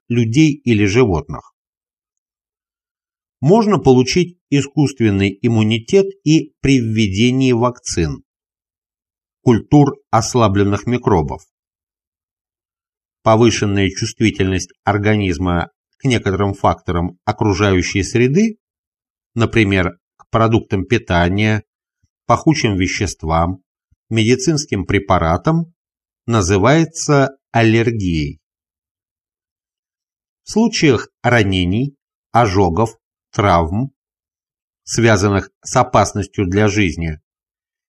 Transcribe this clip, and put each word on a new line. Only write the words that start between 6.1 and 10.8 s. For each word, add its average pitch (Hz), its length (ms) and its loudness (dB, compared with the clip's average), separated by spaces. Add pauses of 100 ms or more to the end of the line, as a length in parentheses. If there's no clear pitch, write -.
и 156 380 0
при 135 180 2
введении 113 720 0
вакцин, 113 720 -4 (1200)
культур 139 560 2 (120)
ослабленных 101 760 0